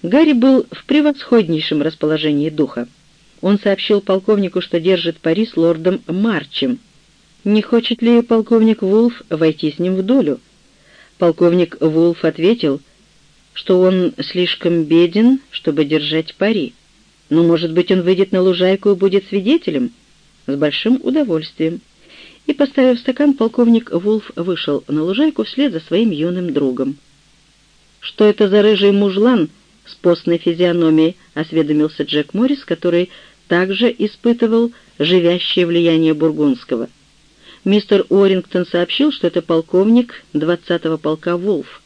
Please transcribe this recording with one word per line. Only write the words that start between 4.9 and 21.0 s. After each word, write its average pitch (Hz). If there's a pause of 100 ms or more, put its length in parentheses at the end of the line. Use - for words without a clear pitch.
пари 175
с -
лордом 165
Марчем. 165 (640)
Не 208
хочет 233
ли 233
полковник 226
Вулф 220
войти 156
с -
ним 185
в 190
долю? 185 (760)
Полковник 170
Вулф 165
ответил, 160 (720)
что 185
он 185
слишком 175
беден, 175 (100)
чтобы 151
держать 156
пари, 190 (560)
но, 160
может 165
быть, 175
он 185
выйдет 185
на 185
лужайку 185
и 196
будет 190
свидетелем? 190 (560)
С 135
большим 151